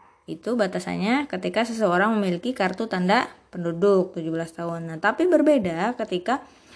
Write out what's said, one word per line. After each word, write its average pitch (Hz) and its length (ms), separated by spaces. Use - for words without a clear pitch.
Itu 202 320
batasannya 196 720
ketika 190 400
seseorang 214 480
memiliki 196 400
kartu 190 320
tanda 190 400
penduduk 180 640
tujuh 160 160
belas 165 240
tahun. 170 320
Nah, 160 80
tapi 220 320
berbeda 247 640
ketika 226 480